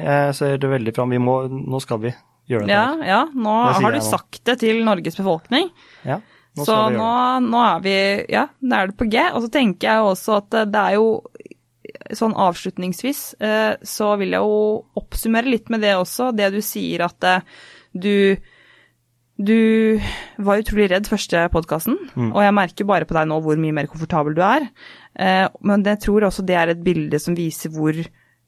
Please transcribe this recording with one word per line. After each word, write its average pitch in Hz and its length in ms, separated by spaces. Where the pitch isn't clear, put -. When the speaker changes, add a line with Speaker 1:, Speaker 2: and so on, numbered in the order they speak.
Speaker 1:
jeg 143 340
ser 139 220
det 135 140
veldig 113 240
fram. 123 180
Vi 123 80
må, 123 140
nå 131 340
skal 110 220
vi 120 80
gjøre 110 160
dette 202 100
Speaker 2:
Ja, 214 100
Speaker 1:
her. 311 120
Speaker 2:
ja, 202 180
nå 226 300
Speaker 1:
Det 240 200
sier 196 100
Speaker 2:
har 226 60
du 285 60
Speaker 1:
jeg 220 80
nå. 214 40
Speaker 2:
sagt - 360
det 247 140
til 226 240
Norges 180 360
befolkning. 196 500
Speaker 1:
Ja, 139 140
nå 147 100
Speaker 2:
Så - 0
Speaker 1:
skal 220 240
vi 214 80
gjøre 220 40
Speaker 2:
nå, 226 100
Speaker 1:
det. 240 120
Speaker 2:
nå 233 120
er 185 220
vi, 196 120
ja, 254 160
nå 247 200
er 190 60
det 196 100
på 226 120
G. 247 220
Og 233 140
så 226 60
tenker 220 360
jeg 220 140
jo 208 100
også 190 260
at, - 160
eh, 220 120
det 208 160
er 190 160
jo, 220 140
sånn 214 240
avslutningsvis, 185 840
eh, 214 440
så 208 340
vil 185 140
jeg 185 100
jo 214 140
oppsummere 226 500
litt 226 220
med 220 120
det 202 140
også, 240 400
det 202 160
du 202 100
sier 170 440
at, - 180
eh, 185 160
du, 196 420
du 220 640
var 202 240
utrolig 208 300
redd 202 160
første 175 440
podcasten, 165 440
Speaker 1:
Mm. 117 180
Speaker 2:
og 202 100
jeg 202 100
merker 196 320
bare 180 200
på - 100
deg 156 120
nå 156 140
hvor 156 160
mye 156 160
mer 147 140
komfortabel 156 480
du 175 60
er. 240 260
Eh, 190 320
men 202 220
jeg 208 180
tror 208 220
også 190 220
det 180 100
er 165 140
et 170 140
bilde 156 360
som 175 160
viser 165 360
hvor, 156 240